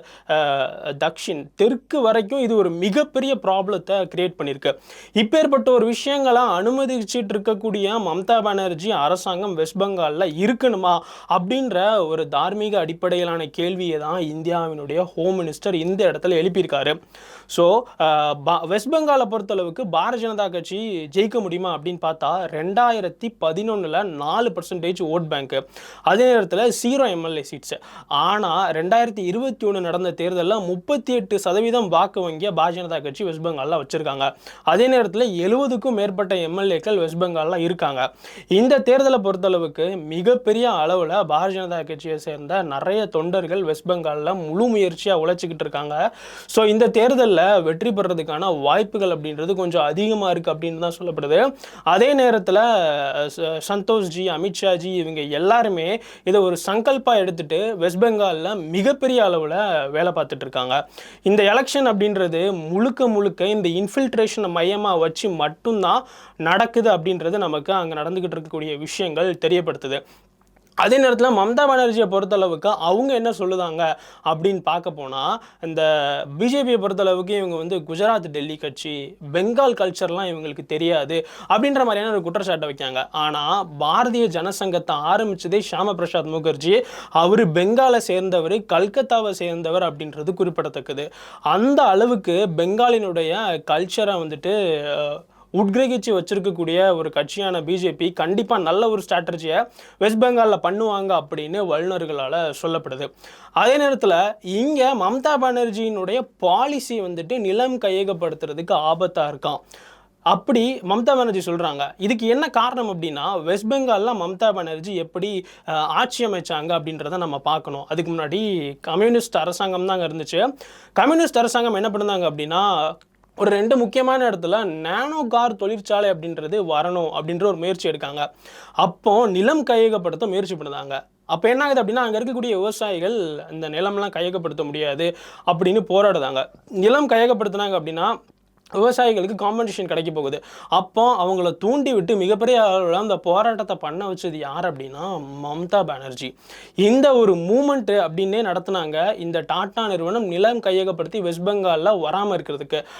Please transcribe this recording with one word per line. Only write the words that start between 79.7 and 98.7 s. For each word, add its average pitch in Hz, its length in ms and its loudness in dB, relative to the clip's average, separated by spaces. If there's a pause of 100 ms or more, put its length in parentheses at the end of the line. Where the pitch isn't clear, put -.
கல்ச்சர்லாம் 185 560 -4
இவங்களுக்கு 156 360 -10
தெரியாது 160 640 -2 (160)
அப்படின்ற 269 340 2
மாதிரியான 220 340 0
ஒரு 202 100 0
குற்றச்சாட்டை 170 480 -4
வைக்காங்க. 135 420 -6
ஆனா, 151 540 0 (140)
பாரதிய 226 480 2
ஜனசங்கத்தை 170 680 -2 (100)
ஆரம்பிச்சதே 196 560 0 (100)
ஷியாமா 190 220 -2
பிரசாத் 170 320 -2
முகர்ஜி. 156 560 2 (280)
அவரு 185 380 4
பெங்காலை 226 500 4
சேர்ந்தவர், 185 540 0
கல்கத்தாவை 214 800 0
சேர்ந்தவர் 175 520 -2
அப்படின்றது 151 500 -6
குறிப்பிடத்தக்கது. 151 800 -4 (300)
அந்த 240 420 4
அளவுக்கு 202 640 2 (100)
பெங்காலினுடைய 185 800 0 (360)
கல்ச்சரை 190 440 0
வந்துட்டு, 165 640 -2 (160)
அஹ், 147 240 -4 (320)
உட்கிரகிச்சு 226 580 2
வச்சிருக்கக்கூடிய 180 840 2
ஒரு 160 140 -4
கட்சியான 180 520 -4
பி 160 140 -2
ஜே 180 180 -2
பி 170 180 -2
கண்டிப்பா 196 460 0
நல்ல 190 320 2